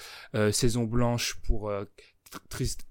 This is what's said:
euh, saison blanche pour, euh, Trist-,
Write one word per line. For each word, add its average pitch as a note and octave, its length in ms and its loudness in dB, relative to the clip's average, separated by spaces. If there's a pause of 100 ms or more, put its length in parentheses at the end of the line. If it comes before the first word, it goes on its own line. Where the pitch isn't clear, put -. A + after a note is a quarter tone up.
(360)
euh, G#2+ 160 4
saison A#2+ 320 2
blanche A#2+ 600 0
pour, G#2+ 240 2
euh, G2+ 160 -4 (640)
Trist-, - 320 -4 (100)